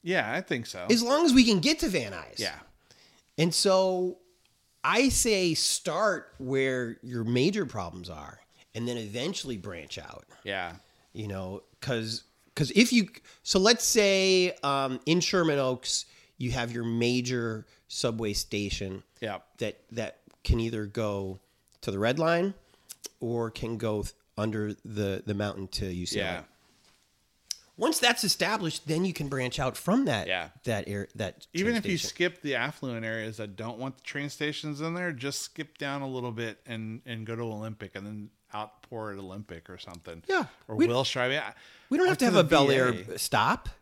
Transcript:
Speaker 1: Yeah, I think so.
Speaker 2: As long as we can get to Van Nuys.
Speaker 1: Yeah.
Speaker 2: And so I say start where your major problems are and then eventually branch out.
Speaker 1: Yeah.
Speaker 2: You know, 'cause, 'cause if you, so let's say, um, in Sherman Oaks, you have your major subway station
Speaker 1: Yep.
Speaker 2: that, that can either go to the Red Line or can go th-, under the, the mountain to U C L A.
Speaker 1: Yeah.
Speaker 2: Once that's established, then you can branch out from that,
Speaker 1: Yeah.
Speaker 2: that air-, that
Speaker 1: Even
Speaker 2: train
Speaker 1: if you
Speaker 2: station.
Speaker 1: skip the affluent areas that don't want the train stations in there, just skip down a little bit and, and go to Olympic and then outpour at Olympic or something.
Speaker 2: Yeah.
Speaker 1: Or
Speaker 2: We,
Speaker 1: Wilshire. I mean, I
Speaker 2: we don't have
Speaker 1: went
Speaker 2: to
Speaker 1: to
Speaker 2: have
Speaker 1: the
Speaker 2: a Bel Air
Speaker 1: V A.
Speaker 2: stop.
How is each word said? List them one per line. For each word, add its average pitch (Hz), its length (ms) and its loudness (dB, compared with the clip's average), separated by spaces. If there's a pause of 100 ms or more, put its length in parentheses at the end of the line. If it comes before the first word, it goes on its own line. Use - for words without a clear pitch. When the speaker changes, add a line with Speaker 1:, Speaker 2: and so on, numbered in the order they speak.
Speaker 1:
Yeah, 165 280 0
I 151 120 0
think 127 240 -4
so. 90 240 -10
Speaker 2:
As 233 120 4
long 285 220 4
as 311 80 8
we 254 120 10
can 214 160 6
get 311 200 2
to 330 80 0
Van 127 240 -2
Nuys. 82 260 -12
Speaker 1:
Yeah. 87 180 -4 (800)
Speaker 2:
And 165 160 2
so 185 640 4 (680)
I 220 240 6
say 190 460 4
start 180 840 0
where 131 640 0
your 117 220 -4
major 147 400 4
problems 90 460 -8
are 76 300 -14 (340)
and 117 120 -4
then 120 120 -4
eventually 120 580 -6
branch 85 420 -12
out. - 280 -16 (180)
Speaker 1:
Yeah. 92 280 -4 (420)
Speaker 2:
You 107 140 -8
know, 95 340 -8 (180)
'cause, 113 440 -4 (300)
'cause 143 220 0
if 233 160 6
you, 226 160 4 (340)
so - 160 2
let's 226 260 6
say, 190 760 4
um, 135 440 0
in 170 140 6
Sherman 165 380 4
Oaks, 131 460 -2 (320)
you 123 160 -4
have 120 200 -2
your 117 120 -4
major 117 840 0 (220)
subway 113 460 -2
station 98 680 -4 (180)
Speaker 1:
Yep. 104 260 -6 (120)
Speaker 2:
that, 107 200 -6 (140)
that 113 260 -8 (260)
can 117 160 4
either 113 260 -2
go 101 540 -4 (400)
to - 100 -4
the 98 80 -2
Red 120 200 2
Line 170 340 2 (680)
or 117 320 -2
can 113 280 -6
go 107 240 -2
th-, - 120 -8 (240)
under 107 360 -2 (100)
the, 104 420 -2
the 107 80 -2
mountain 98 340 -4
to - 240 -6
U 90 140 -4
C 104 140 -4
L 98 60 -2
A. 95 40 -4
Speaker 1:
Yeah. 87 120 -6 (1300)
Speaker 2:
Once 294 220 0
that's 240 260 2
established, 180 640 -2
then 160 200 0
you 185 80 -2
can 147 140 -6
branch 131 300 -4
out 131 180 -2
from 240 280 2
that, 113 220 0
Speaker 1:
Yeah. 90 220 -4 (160)
Speaker 2:
that 107 220 -2
air-, 101 280 -6
that - 400 -8
Speaker 1:
Even 196 180 0
Speaker 2:
train 233 60 0
Speaker 1:
if 202 80 -4
you 190 100 0
Speaker 2:
station. - 180 -4
Speaker 1:
skip 175 280 -2
the 143 120 -2
affluent 120 520 -4
areas 110 320 -6
that 104 180 -10
don't 110 220 -8
want 127 180 -8
the - 60 -20
train 143 260 -8
stations 147 540 -6
in 165 100 -4
there, 175 200 -4
just 139 280 -6
skip - 380 -12
down 143 240 -4
a 135 60 -6
little 123 240 -4
bit 113 340 -6
and, 110 400 -8
and 110 200 -8
go 117 80 -6
to 117 80 -6
Olympic 110 540 -8
and 101 100 -10
then 104 240 -12 (240)
outpour 110 580 -10
at 98 60 -10
Olympic 95 520 -14
or 90 80 -16
something. 85 480 -16
Speaker 2:
Yeah. 370 180 0 (240)
Speaker 1:
Or 110 80 -6
Speaker 2:
We, 285 120 4
Speaker 1:
Wilshire. 127 340 0
I 123 60 0
mean, 139 100 -2
I 107 140 -8 (360)
Speaker 2:
we 269 80 0
don't 359 100 4
have 370 60 4
Speaker 1:
went - 80 0
Speaker 2:
to 262 60 2
Speaker 1:
to 190 60 4
Speaker 2:
have - 20 2
Speaker 1:
the 196 60 8
Speaker 2:
a 170 40 8
Bel 147 260 6
Air 131 220 4
Speaker 1:
V 92 220 -6
A. 95 40 -8
Speaker 2:
stop. 123 520 2 (120)